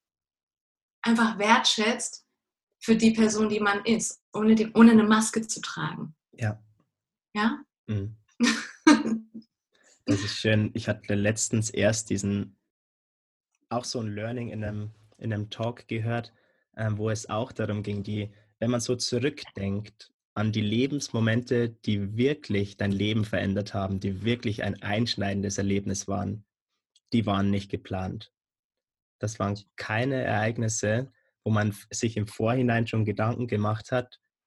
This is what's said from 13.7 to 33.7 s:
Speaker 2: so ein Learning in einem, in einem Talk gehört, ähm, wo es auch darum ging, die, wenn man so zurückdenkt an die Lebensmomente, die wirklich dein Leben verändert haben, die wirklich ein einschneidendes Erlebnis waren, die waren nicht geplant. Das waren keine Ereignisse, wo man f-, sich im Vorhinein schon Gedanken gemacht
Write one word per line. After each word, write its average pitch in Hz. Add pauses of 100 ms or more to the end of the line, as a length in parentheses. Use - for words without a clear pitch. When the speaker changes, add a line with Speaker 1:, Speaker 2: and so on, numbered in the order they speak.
Speaker 2:
so -
ein 110
Learning 117
in 107
einem, 104 (280)
in 113
einem 104
Talk -
gehört, 113 (440)
ähm, 107
wo 110
es 110
auch 113
darum 104
ging, 101
die, 104 (260)
wenn 117
man 123
so 123
zurückdenkt 110 (220)
an 107
die 107
Lebensmomente, 120
die 104
wirklich 117
dein 101
Leben 104
verändert 98
haben, 98
die 98
wirklich 117
ein -
einschneidendes 101
Erlebnis 98
waren, 98 (680)
die 113
waren 98
nicht 98
geplant. 92 (880)
Das 110
waren 101 (180)
keine 127
Ereignisse, 110 (320)
wo 110
man 107
f-, -
sich -
im 107
Vorhinein 117
schon 110
Gedanken 110
gemacht 107